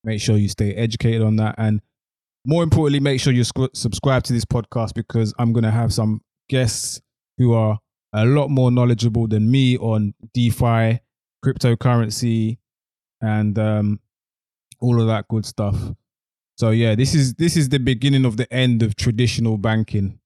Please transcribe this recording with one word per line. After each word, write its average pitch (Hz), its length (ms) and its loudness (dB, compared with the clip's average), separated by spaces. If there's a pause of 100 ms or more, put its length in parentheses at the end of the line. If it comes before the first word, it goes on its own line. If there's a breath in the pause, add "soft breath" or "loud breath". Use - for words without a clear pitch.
Make 110 160 -6
sure 107 160 0
you 101 140 2
stay 101 240 -2
educated 113 480 -2
on 110 140 2
that. 110 240 -2
And 107 220 0 (600)
more 165 200 0
importantly, 151 380 2
make 135 200 0
sure 135 120 2
you 120 100 2
sc-, - 320 -4
subscribe 123 480 -2
to 127 100 -4
this 113 120 0
podcast, 113 500 -6
because 113 420 -2
I'm 117 160 0
gonna 110 160 2
have 113 240 0
some 107 280 -2 (280)
guests - 520 -4 (360)
who 120 160 4
are 110 240 2 (360)
a 107 120 2
lot 139 240 2
more 127 220 2
knowledgeable 120 560 2
than 107 240 2
me 127 260 4
on 107 360 -2 (200)
DeFi, 117 680 2 (420)
cryptocurrency, 117 1120 0 (640)
and, 107 380 0
um, 107 400 0 (800)
all 120 220 2
of 113 60 2
that 110 200 -2
good 110 180 -4
stuff. 101 300 -4 (800)
So 117 120 0
yeah, 110 260 2
this 135 180 0
is, 135 220 2
this 165 220 0
is 143 100 2
the 139 120 0
beginning 131 440 2
of 113 140 0
the 123 160 -4
end 123 300 2
of 104 120 -2
traditional 113 600 0
banking. 107 680 -2